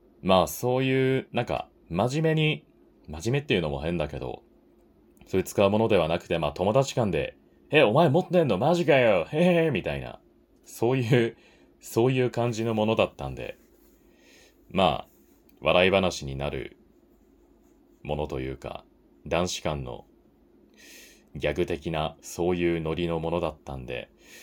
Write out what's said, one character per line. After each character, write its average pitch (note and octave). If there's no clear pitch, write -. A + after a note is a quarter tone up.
ま F#2
あ、 D#2+
そ B2
う -
い C3
う、 -
な A#2+
ん -
か、 -
真 B2
面 D#3+
目 D#3
に、 D3+
真 D#2+
面 -
目 C#3
っ C#3
て B2+
い G2
う -
の D2+
も C#2
変 E2+
だ D2+
け C#2
ど、 B1
そ F#2+
う -
い -
う F2+
使 -
う G2
も G#2
の A2+
で G2+
は E2+
な E2
く -
て、 E2+
ま D#2
あ、 C#2+
友 G2
達 C3+
間 A2
で、 D2
「え、 D3
お A2
前 D#3
持 D#3
っ F3+
て F3
ん C#3+
の？ F#2+
マ D3+
ジ E3+
か C#3
よ。 G#2
へ -
へ E3+
へ」 -
み F2+
た D2
い C2+
な。 A#1+
そ -
う C3
い A#2
う、 A2+
そ -
う C3
い B2+
う B2
感 A#2+
じ A2
の A#2
も G#2+
の A2
だ G#2+
っ -
た C#2
ん C2
で。 B1+
ま F#2+
あ、 D2
笑 F2
い -
話 F#2
に C2+
な C#2
る C2+
も D2
の D2
と C#2+
い C2
う C2
か、 -
男 E2
子 -
間 D2+
の B1
ギ D2+
ャ D2
グ F2
的 E2+
な、 D#2
そ F2
う F#2
い E2+
う E2
ノ D#2+
リ E2+
の E2
も E2
の E2+
だ E2
っ D2+
た -
ん B1+
で、 B1